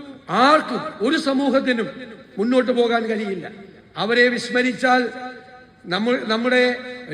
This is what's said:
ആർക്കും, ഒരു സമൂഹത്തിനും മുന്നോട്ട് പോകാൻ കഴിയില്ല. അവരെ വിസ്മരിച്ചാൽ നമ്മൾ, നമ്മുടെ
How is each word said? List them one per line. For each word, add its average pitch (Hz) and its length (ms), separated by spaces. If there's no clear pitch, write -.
ആർക്കും, 269 760
ഒരു 320 100
സമൂഹത്തിനും 262 720
മുന്നോട്ട് 254 340
പോകാൻ 233 340
കഴിയില്ല. 196 460
അവരെ 233 300
വിസ്മരിച്ചാൽ 247 840
നമ്മൾ, 220 380
നമ്മുടെ 247 540